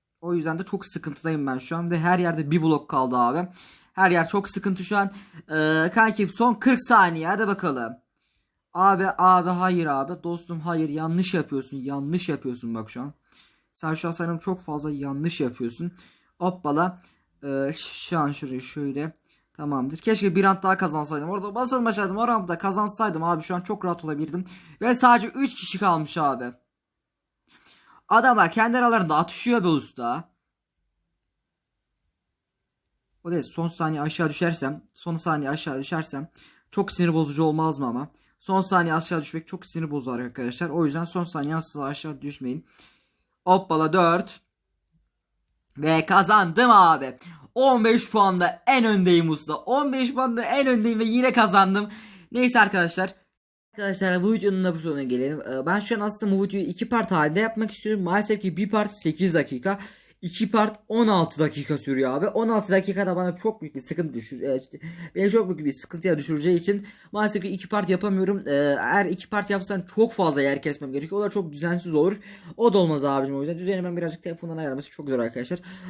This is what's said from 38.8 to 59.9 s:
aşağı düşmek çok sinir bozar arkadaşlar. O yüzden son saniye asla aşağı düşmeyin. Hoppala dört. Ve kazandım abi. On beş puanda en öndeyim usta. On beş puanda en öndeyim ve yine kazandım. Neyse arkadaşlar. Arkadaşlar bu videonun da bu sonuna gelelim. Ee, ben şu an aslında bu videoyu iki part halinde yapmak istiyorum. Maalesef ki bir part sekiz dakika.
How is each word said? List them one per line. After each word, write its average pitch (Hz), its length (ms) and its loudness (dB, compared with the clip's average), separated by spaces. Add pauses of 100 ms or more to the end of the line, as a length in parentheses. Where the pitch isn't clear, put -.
aşağı 165 260 -2
düşmek 160 280 -10
çok - 180 -14
sinir 160 240 -6
bozar 127 280 -4
arkadaşlar. 123 500 -6
O 160 180 0
yüzden 160 180 -2
son 175 200 -4
saniye 156 320 -4
asla 151 280 -6
aşağı 143 380 -8
düşmeyin. 143 440 -8 (800)
Hoppala 160 480 2
dört. 175 480 2 (1400)
Ve 156 280 2
kazandım 196 640 6
abi. 160 460 8 (380)
On 254 300 4
beş 233 260 4
puanda 185 560 2
en 247 180 4
öndeyim 180 460 4
usta. 151 260 -4
On 277 360 0
beş 262 220 0
puanda 240 280 -2
en 269 240 0
öndeyim 233 320 2
ve 226 60 0
yine 247 280 2
kazandım. 202 560 4 (440)
Neyse 247 280 4
arkadaşlar. 185 540 0 (580)
Arkadaşlar 190 500 0
bu 214 100 2
videonun 190 320 0
da 180 100 2
bu 160 40 -6
sonuna 156 240 -4
gelelim. 131 380 -2
Ee, 135 260 -6
ben 196 140 0
şu 220 160 -4
an 208 40 -4
aslında 208 380 0
bu 202 60 2
videoyu 196 220 -4
iki 226 220 -6
part 233 220 0
halinde 160 300 2
yapmak 220 300 -2
istiyorum. 214 320 -4
Maalesef 208 400 0
ki 180 140 -4
bir 208 140 -2
part 208 200 0 (120)
sekiz 165 320 0
dakika. 147 440 0 (440)